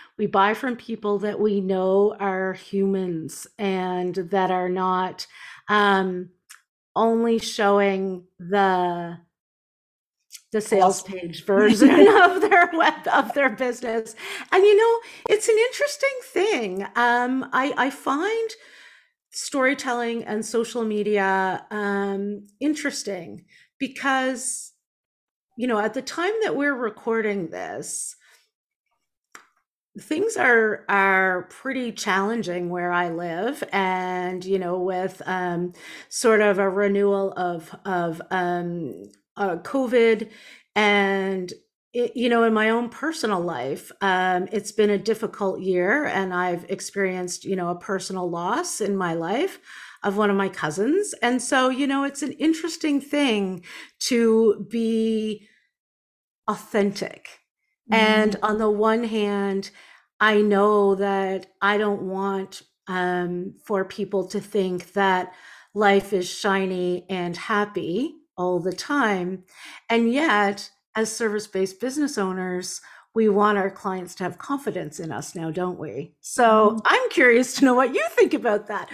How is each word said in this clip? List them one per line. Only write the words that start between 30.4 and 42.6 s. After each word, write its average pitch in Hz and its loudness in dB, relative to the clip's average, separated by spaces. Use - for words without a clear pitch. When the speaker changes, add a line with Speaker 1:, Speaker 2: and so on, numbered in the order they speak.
Speaker 1:
are 190 2
pretty 254 -6
challenging 190 -2
where 175 -4
I 175 0
live, 175 -6
and, 185 -2
you 190 -2
know, 180 -4
with, 185 -4
um, 175 -4
sort 220 2
of 202 4
a 196 2
renewal 196 0
of, 175 -6
of, 175 -4
um, 175 -4
uh, 185 -2
covid, 226 2
and 196 2
it, 240 -2
you 247 0
know, 233 4
in 226 4
my 214 2